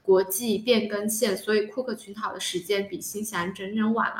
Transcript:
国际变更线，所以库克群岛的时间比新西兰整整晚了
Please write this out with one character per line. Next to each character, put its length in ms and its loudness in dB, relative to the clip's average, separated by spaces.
国 220 6
际 340 0
变 300 4
更 200 -2
线， 300 0
所 160 0
以 140 2
库 160 -4
克 100 -4
群 200 -12
岛 200 -6
的 60 -10
时 200 -4
间 280 0
比 120 -8
新 240 -8
西 120 -6
兰 180 -2
整 220 -6
整 180 2
晚 160 0
了 100 -10